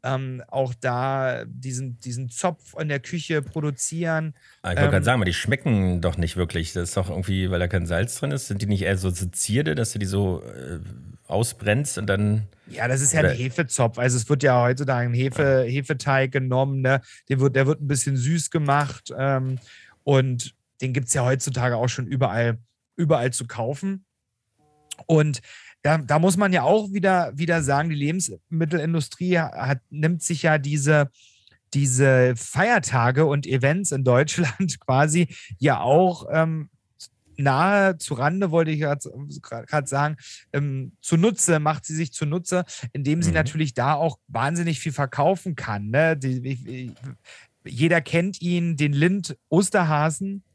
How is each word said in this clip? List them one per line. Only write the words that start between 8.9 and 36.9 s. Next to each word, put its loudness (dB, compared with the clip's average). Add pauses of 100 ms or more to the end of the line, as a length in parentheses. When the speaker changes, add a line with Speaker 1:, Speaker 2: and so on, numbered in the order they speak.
Speaker 2:
so, 0
so -2
Zierde, -2
dass -2
du -6
die -2
so, 0
äh, -12 (500)
ausbrennst 0
und -4
dann 2 (200)
Speaker 1:
Ja, -4
das 0
ist 2
ja 2
ein 4
Speaker 2:
oder 4
Speaker 1:
Hefezopf. -2
Also 2
es -4
wird 2
ja 6
heutzutage 0
ein -2
Hefe-, 2
Speaker 2:
Ja. -4
Speaker 1:
Hefeteig 0
genommen, 0
ne? 4 (260)
Der 2
wird, 4
der 4
wird 0
ein -6
bisschen 0
süß 0
gemacht, 0
ähm, 0 (480)
und 2 (240)
den -4
gibt's -2
ja 2
heutzutage 0
auch 0
schon -6
überall, 0 (360)
überall 2
zu -6
kaufen. -6 (1000)
Und 2 (400)
da, 2
da 0
muss 4
man 2
ja 2
auch 2
wieder, 2
wieder 0
sagen, 0
die -2
Lebensmittelindustrie -2
hat, -2 (100)
nimmt 0
sich -4
ja 4
diese, 2 (640)
diese 6
Feiertage 2
und 0
Events 0
in -2
Deutschland 2
<laughs> -20
quasi 4 (320)
ja 2
auch, 2
ähm, -2 (680)